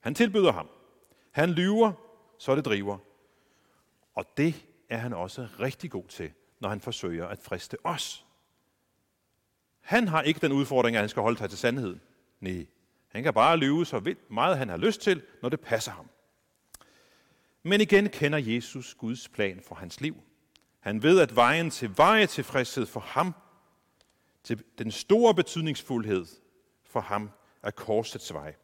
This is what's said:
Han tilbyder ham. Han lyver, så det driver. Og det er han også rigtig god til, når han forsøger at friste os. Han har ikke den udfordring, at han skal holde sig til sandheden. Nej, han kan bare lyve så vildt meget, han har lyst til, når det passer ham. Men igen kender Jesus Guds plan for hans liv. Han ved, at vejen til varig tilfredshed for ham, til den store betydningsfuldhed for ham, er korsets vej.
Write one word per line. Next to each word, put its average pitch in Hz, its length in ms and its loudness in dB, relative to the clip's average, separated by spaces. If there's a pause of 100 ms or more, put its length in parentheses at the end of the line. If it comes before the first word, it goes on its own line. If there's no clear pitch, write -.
Han 131 140 -4
tilbyder 196 380 4
ham. 80 160 -6 (600)
Han 160 200 2
lyver, 202 420 4 (460)
så 135 180 0
det 143 80 -2
driver. 101 340 -2 (1160)
Og - 220 -8
det 151 300 0 (220)
er 113 100 -6
han 120 140 -6
også 95 360 -8 (120)
rigtig 139 300 -6
god 92 140 -8
til, 78 280 -12 (280)
når 101 80 -6
han 104 120 -4
forsøger 87 460 -8
at 101 120 -12
friste - 460 -10
os. - 420 -8 (1500)
Han 220 280 2
har 160 140 2
ikke 156 180 0
den 147 120 2
udfordring, 127 440 2
at 104 60 4
han 104 60 0
skal - 140 -4
holde 113 160 2
sig 101 120 -6
til 101 80 -14
sandheden. 117 420 -2 (400)
Nej, 92 260 -8 (420)
han 110 140 -8
kan 139 120 0
bare 147 220 6
lyve 156 300 2
så 120 120 -6
vildt 156 320 -8
meget, 139 280 0
han 127 100 -2
har 87 80 -6
lyst 208 240 -2
til, 180 220 0 (200)
når 123 60 -4
det 151 120 -4
passer 113 320 -4
ham. - 180 -18 (1500)
Men 196 180 2
igen 202 280 6
kender 151 300 0
Jesus 120 560 -4
Guds 113 340 -8
plan 95 400 -4
for - 60 -18
hans - 260 -14
liv. 156 220 -8 (580)
Han 107 220 -6
ved, 180 180 6
at 113 160 4
vejen 147 340 4
til 104 260 -8
varig 202 320 6
tilfredshed 127 580 -4
for - 140 -10
ham, 165 340 -2 (1080)
til 110 200 -6 (140)
den 113 120 -6
store 220 440 4
betydningsfuldhed 123 920 -2 (580)
for - 160 -6
ham, 104 300 -6 (320)
er 104 80 -6
korsets 110 640 -6
vej. 76 300 -12